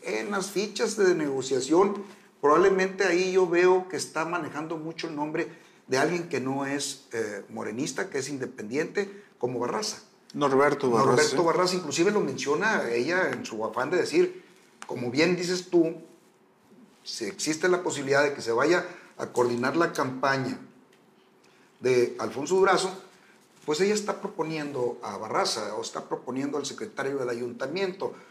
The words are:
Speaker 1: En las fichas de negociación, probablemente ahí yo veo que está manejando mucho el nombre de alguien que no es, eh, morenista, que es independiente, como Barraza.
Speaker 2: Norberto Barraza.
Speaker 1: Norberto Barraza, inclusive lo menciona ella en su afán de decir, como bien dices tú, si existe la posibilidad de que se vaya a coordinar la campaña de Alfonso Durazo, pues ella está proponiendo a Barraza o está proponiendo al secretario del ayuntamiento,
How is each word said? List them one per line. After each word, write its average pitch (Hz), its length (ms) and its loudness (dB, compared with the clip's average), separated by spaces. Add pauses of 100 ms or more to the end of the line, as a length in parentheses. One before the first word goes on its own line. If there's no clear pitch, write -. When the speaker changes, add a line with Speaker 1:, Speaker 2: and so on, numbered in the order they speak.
Speaker 1:
En 214 300 -4
las 196 200 -4
fichas 208 460 -2
de 185 180 6
negociación, 147 880 2 (380)
probablemente 190 640 4
ahí 185 260 2
yo 185 160 4
veo 180 400 6
que 147 100 -6
está 156 280 -4
manejando 160 520 -6
mucho 165 300 -8
el 160 80 -10
nombre 156 320 -4 (400)
de 127 100 0
alguien 165 320 0
que 135 120 -2
no 135 240 -2
es, 139 480 -6
eh, 107 360 -4
morenista, 113 600 -6
que 147 100 -6
es 131 100 -4
independiente, 147 960 -6 (160)
como 127 200 -4
Barraza. 208 420 -4 (320)
Speaker 2:
Norberto 139 580 4
Barraza. 113 200 4
Speaker 1:
Norberto 147 320 4
Barraza, 175 320 2
inclusive 165 360 0
lo 208 100 2
menciona 156 680 0
ella 151 400 0
en 113 140 -6
su 107 200 -6
afán 123 240 -2
de 180 80 0
decir, 170 460 2 (420)
como 123 260 -6
bien 165 240 4
dices 180 340 -4
tú, 165 260 4 (1080)
si - 220 -10
existe 156 440 -2
la 180 140 2
posibilidad 139 400 2
de 143 100 2
que 120 80 -10
se 113 100 -2
vaya 147 320 4 (360)
a - 80 -6
coordinar 120 500 0
la 170 160 2
campaña 135 640 0 (1200)
de 123 400 2
Alfonso 131 360 -2
Durazo, 190 360 4 (760)
pues 151 160 0
ella 202 120 4
está 202 280 -4
proponiendo 147 840 -4
a 104 140 -8
Barraza 110 580 -2
o 117 60 -6
está - 260 -8
proponiendo 143 500 -6
al 139 80 -4
secretario 135 520 -6
del 123 120 -4
ayuntamiento, 131 840 -6 (180)